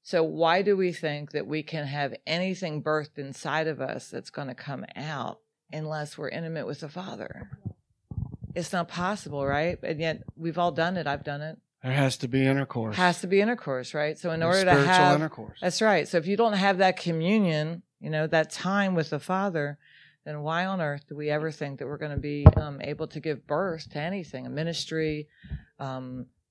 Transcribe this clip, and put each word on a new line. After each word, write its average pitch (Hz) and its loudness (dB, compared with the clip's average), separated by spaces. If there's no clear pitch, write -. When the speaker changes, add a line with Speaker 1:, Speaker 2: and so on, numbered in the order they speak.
Speaker 1:
So 170 2
why 160 4
do 202 4
we 180 2
think 147 -6
that 147 -4
we 151 -2
can 147 -6
have 139 -2
anything 170 -2
birthed 156 -2
inside 147 -4
of 139 -4
us - -6
that's - -10
gonna 135 -8
come - -10
out 143 -8
unless 151 -6
we're 156 -6
intimate 160 -6
with 147 -8
the 147 -10
Father? - -12
It's 170 -4
not 175 0
possible, 170 -2
right? 151 0
And 156 -4
yet 160 -2
we've 165 -4
all 175 4
done 175 0
it. 151 -4
I've 143 -2
done 143 -6
it. 156 -10
Speaker 2:
There 131 -2
has 135 4
to 131 -4
be 135 4
intercourse. 131 0
Speaker 1:
Has 180 4
to 180 -6
be 196 6
intercourse, 156 0
right? 151 -2
So 170 -4
in 165 -2
Speaker 2:
There's 170 6
Speaker 1:
order 190 4
to 180 6
Speaker 2:
spiritual 143 8
Speaker 1:
have 185 8
Speaker 2:
intercourse. 151 -2
Speaker 1:
That's 180 0
right. 202 4
So 175 2
if 156 0
you 196 2
don't 220 4
have 190 4
that 185 6
communion, 165 2
you 151 -8
know, 156 0
that 156 2
time 190 0
with 160 0
the 147 -2
Father, 170 -2
then 151 -8
why 165 -2
on 190 -2
earth 143 -4
do 147 -12
we 147 -4
ever 151 0
think 143 -8
that 131 -8
we're 143 -8
gonna 147 -6
be, 147 0
um, 147 -4
able 151 -6
to 156 -12
give - -8
birth 160 -4
to 147 -8
anything, 156 -8
a 123 -10
ministry, 156 -4
um, 127 -8